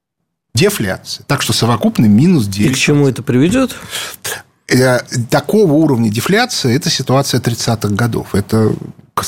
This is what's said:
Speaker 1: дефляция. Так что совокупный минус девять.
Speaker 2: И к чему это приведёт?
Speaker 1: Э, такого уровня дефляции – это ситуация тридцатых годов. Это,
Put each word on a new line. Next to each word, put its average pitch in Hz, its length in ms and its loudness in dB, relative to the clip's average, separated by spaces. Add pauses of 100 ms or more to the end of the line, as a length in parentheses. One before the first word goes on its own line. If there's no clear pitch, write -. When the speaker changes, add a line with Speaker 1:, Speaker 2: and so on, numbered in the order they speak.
(520)
Speaker 1:
дефляция. - 720 -2
Так - 160 -2
что 117 100 -2
совокупный 113 560 2
минус 127 380 4
девять. 104 260 0
Speaker 2:
И - 20 -2
к - 40 -2
чему 143 300 2
это 120 140 -4
приведёт? 180 520 0 (920)
Speaker 1:
Э, 127 300 2 (320)
такого 165 440 2
уровня 135 360 2
дефляции – 139 640 0
это 143 160 -2
ситуация 131 500 0
тридцатых 113 520 -2
годов. 113 420 -2
Это, 214 380 0 (560)